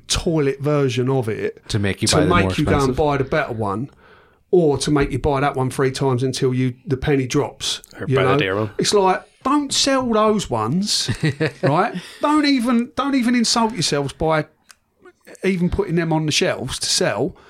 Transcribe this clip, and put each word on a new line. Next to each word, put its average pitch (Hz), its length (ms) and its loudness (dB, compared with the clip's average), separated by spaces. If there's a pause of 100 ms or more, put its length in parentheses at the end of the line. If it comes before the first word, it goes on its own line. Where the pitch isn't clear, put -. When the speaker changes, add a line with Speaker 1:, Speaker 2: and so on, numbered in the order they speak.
Speaker 1:
toilet 151 520 0
version 135 480 0
of 127 200 0
it 101 400 -6
Speaker 2:
To 110 100 -2
make 101 240 0
you 107 60 0
Speaker 1:
to - 80 2
Speaker 2:
buy 95 80 4
the 92 100 2
Speaker 1:
make 98 120 4
Speaker 2:
more 92 100 0
Speaker 1:
you 151 80 0
go - 80 2
and - 80 2
Speaker 2:
expensive. 131 160 0
Speaker 1:
buy 147 220 0
the 135 60 -2
better 135 280 -2
one, 110 380 -4 (600)
or 156 280 4
to - 120 -2
make 143 220 2
you 131 80 -4
buy 139 200 0
that 139 140 0
one 131 160 -2
three 131 220 0
times 131 320 0
until 131 300 0
you, 127 200 -2 (120)
the 147 100 0
penny 135 320 0
drops. - 540 -4 (180)
Speaker 3:
Or 98 80 -6
Speaker 1:
You 131 80 2
Speaker 3:
buy - 80 2
the - 80 2
Speaker 1:
know? 139 60 2
Speaker 3:
dear 95 180 0
one. 107 220 -2
Speaker 1:
It's - 160 0
like, 185 280 2 (220)
don't 285 280 0
sell 262 380 0
those 214 400 2
ones, 127 580 -2 (300)
Speaker 2:
<laughs> - 240 -4
Speaker 1:
right? 175 320 2 (260)
Don't 302 260 2
even, 240 500 2
don't 269 180 -2
even 247 220 2
insult 226 380 2
yourselves 143 380 -2
by 160 340 0 (960)
even 180 260 2
putting 175 260 -2
them 165 160 0
on 156 140 0
the 151 60 -2
shelves 131 460 -2
to - 80 -6
sell. 143 500 -2 (140)